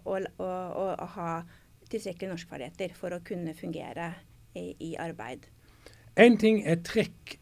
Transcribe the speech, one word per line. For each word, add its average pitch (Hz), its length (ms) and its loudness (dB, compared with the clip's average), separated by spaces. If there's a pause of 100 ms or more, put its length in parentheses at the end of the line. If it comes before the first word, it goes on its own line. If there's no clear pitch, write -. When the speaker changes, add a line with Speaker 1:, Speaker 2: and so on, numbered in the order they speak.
Speaker 1:
å, 190 120 -2 (220)
å, 185 580 -4
å - 80 -8 (100)
ha 170 280 -4 (460)
tilstrekkelige 190 420 -6
norskferdigheter 170 640 -8
for 180 180 -8
å 180 80 -8
kunne 175 320 -6
fungere 170 580 -8 (440)
i, 180 240 -10
i 165 180 -8
arbeid. 165 500 -10 (720)
Speaker 2:
En 233 200 12
ting 220 280 6
er 170 180 4
trekk - 580 -2